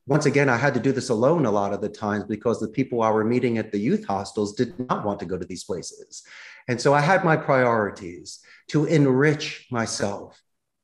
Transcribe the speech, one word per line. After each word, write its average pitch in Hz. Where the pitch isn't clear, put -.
once 147
again, 139
I 120
had 131
to 123
do 131
this 120
alone 131
a 107
lot 101
of 98
the 104
times 104
because 107
the 107
people 123
I 110
were 107
meeting 120
at 107
the 104
youth 190
hostels 101
did 120
not 196
want 101
to 92
go 92
to 87
these 90
places. -
And 120
so 143
I 147
had 175
my 160
priorities 117
to 156
enrich 147
myself 107